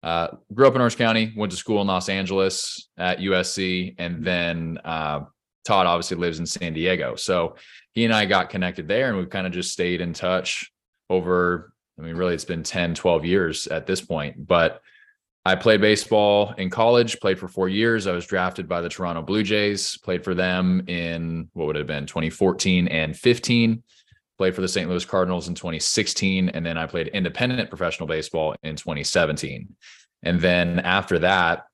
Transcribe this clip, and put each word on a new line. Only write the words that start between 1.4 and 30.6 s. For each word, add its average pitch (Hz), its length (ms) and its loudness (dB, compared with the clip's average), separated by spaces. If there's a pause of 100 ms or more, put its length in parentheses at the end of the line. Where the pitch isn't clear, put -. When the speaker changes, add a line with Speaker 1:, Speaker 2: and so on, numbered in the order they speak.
Speaker 1:
to 90 60 -8
school 104 220 0
in 101 80 2
Los 92 200 0
Angeles 95 800 -2 (100)
at 90 220 -2
U 95 140 0
S 90 180 0
C, 90 460 -4
and 87 180 -6
Speaker 2:
Mm-hmm. 78 80 -8
Speaker 1:
then, 85 600 -2
uh, 78 360 -4 (440)
Todd 95 220 4
obviously 87 300 0
lives 85 220 -2
in 85 80 -4
San 85 260 -6
Diego. 80 420 -2
So 87 420 -2 (360)
he 117 120 0
and 113 100 4
I 107 100 4
got 95 240 2
connected 90 400 -4
there, 123 200 2
and 104 100 -2
we've 90 100 -4
kinda 92 220 -4
just 90 220 -6
stayed 87 280 -2
in 87 120 -4
touch 92 600 -2 (380)
over, 90 640 0 (260)
I 76 40 -16
mean, 82 140 -10
really, 90 180 0
it's 78 100 -6
been 82 180 -6
ten, 85 320 -2
twelve 82 300 2
years 85 420 0
at 80 200 -4
this 92 140 -2
point. 73 460 -6
But 85 340 4 (640)
I 92 120 4
played 107 240 4
baseball 104 760 4
in 92 120 -4
college, 117 500 4
played 95 180 0
for 90 100 -10
four 92 200 -2
years. 107 380 2
I 92 60 0
was 87 140 -4
drafted 92 420 -2
by 87 140 -2
the 87 60 -4
Toronto 85 340 -4
Blue 98 200 0
Jays, 104 560 0
played 90 240 -4
for 92 120 -2
them 92 540 2
in 82 680 -6
what 82 120 -4
would 76 100 -2
have 76 100 -4
been 71 200 -6
twenty 80 240 -4
fourteen 92 580 2
and 78 280 -2
fifteen, 117 680 2 (560)
played 92 160 2
for 92 60 -6
the 92 80 -2
Saint 90 200 -2
Louis 87 160 -2
Cardinals 90 440 0
in 87 60 -6
twenty 82 260 -8
sixteen, 95 680 0
and 82 140 -6
then 82 140 -4
I 82 80 -4
played 80 220 -4
independent 110 600 -2
professional 87 380 -4
baseball 78 560 -4
in 78 140 -8
twenty 76 280 -6
seventeen. 76 680 -2 (480)
And 87 180 2
then 87 400 2